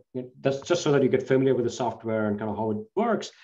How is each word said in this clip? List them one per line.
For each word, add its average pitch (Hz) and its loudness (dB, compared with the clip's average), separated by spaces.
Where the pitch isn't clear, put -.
that's 135 -2
just 175 0
so 151 2
that 135 4
you 127 4
get 123 0
familiar 135 4
with 120 0
the 117 -2
software 110 -2
and 104 -2
kind 110 -6
of 101 -6
how 110 -2
it 107 -4
works, 214 -2